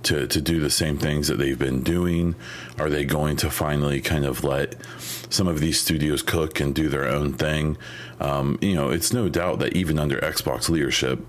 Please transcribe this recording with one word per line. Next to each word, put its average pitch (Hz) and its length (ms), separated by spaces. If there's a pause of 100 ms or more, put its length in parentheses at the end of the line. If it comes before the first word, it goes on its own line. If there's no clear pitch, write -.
to, 71 240
to - 120
do 80 200
the 73 100
same 73 300
things 73 280
that 76 100
they've 67 200
been 65 240
doing? 85 540 (420)
Are 76 140
they 73 120
going 76 340
to 78 120
finally 73 500
kind 71 260
of 65 180
let 71 320 (540)
some 98 180
of 80 120
these 80 220
studios 76 400
cook 80 380
and 69 160
do 78 120
their 69 200
own 71 260
thing? 76 440 (420)
Um, 69 420
you 98 140
know, 69 160
it's - 200
no 120 160
doubt 85 300
that - 180
even 82 220
under 73 220
Xbox 71 500
leadership 67 600